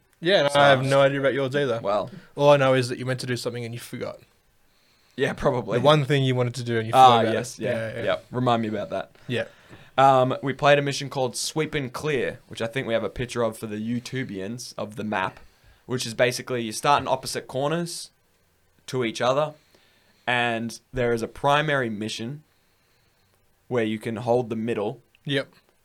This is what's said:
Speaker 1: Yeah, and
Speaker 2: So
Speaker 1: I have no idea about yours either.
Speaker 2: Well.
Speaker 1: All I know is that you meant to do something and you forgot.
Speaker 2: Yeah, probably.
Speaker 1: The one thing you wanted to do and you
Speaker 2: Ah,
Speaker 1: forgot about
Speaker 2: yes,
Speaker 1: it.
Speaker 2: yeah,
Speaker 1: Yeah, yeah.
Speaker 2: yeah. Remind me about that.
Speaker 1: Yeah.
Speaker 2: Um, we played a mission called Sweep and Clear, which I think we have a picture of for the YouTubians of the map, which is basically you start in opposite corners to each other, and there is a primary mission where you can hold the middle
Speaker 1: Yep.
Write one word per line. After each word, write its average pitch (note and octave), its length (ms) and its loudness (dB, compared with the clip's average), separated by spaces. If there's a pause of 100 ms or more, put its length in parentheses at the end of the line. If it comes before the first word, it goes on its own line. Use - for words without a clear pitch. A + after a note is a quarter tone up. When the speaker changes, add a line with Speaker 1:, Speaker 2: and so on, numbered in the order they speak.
(200)
Speaker 1:
Yeah, E3+ 240 2
and C#3+ 80 2
Speaker 2:
So C#3+ 80 4
Speaker 1:
I C#3+ 100 8
have C3+ 160 6
no C#3 160 4
idea C#3 180 4
about C3+ 140 2
yours C3 220 -2
either. C3 260 0
Speaker 2:
Well. G2+ 300 -2 (240)
Speaker 1:
All C#3+ 160 6
I D3 60 8
know C3 180 4
is B2 140 0
that - 100 -8
you B2 80 -8
meant B2+ 140 -4
to - 40 -10
do B2 120 -2
something A#2+ 280 -8
and A2+ 80 -10
you A#2+ 60 -10
forgot. A2+ 400 -12 (960)
Speaker 2:
Yeah, B2 160 -2
probably. B2 460 0
Speaker 1:
The A#2+ 60 0
one D3 200 6
thing C#3 180 2
you B2+ 120 2
wanted B2 200 0
to B2+ 80 -10
do A#2 140 -2
and A2 80 -2
you A2+ 80 -4
Speaker 2:
Ah, B2+ 140 10 (100)
Speaker 1:
forgot A2+ 60 4
about A2 100 0
Speaker 2:
yes, A#2 240 -6
Speaker 1:
it. A2+ 60 -8
Speaker 2:
yeah, G#2 100 -2
Speaker 1:
Yeah, A2+ 220 -8
yeah. A2+ 80 -8
Speaker 2:
yeah. F#2+ 140 0 (120)
Remind A#2+ 320 0
me A2 60 -4
about G#2 240 -6
that. - 240 -8 (120)
Speaker 1:
Yeah. A#2 180 -4 (520)
Speaker 2:
Um, C3 460 6
we C3+ 100 -2
played C#3+ 240 4
a C#3+ 60 0
mission C#3 260 -6
called B2+ 260 -4
Sweep D#3 380 -4
and C3+ 180 -4
Clear, B2 560 -4
which - 140 -10
I A2+ 60 -2
think C3+ 180 -6
we A#2 80 -2
have G#2+ 100 0
a G2 60 -2
picture A#2+ 320 -6
of A2 160 -2
for - 80 -10
the G#2 120 -8
YouTubians A#2 1000 -8
of G#2+ 200 -10
the G2+ 60 -8
map, G#2 360 -4 (480)
which B2 180 -6
is A#2 80 -8
basically B2 500 0
you A2 80 -6
start C#3 300 2
in C3 60 -8
opposite B2 400 -4
corners D#3+ 600 -4 (800)
to C3 180 -2
each A2+ 160 -4
other, C#3 320 0 (760)
and A#2 520 -2 (140)
there A#2+ 200 0
is A2+ 80 0
a A2+ 60 -4
primary C#3+ 600 2
mission A2 540 -8 (1200)
where B2 160 -2
you A2 160 -2
can A2+ 180 -8
hold A#2+ 320 0
the A#2 60 -6
middle A2 460 -4 (240)
Speaker 1:
Yep. C#3 280 -6 (320)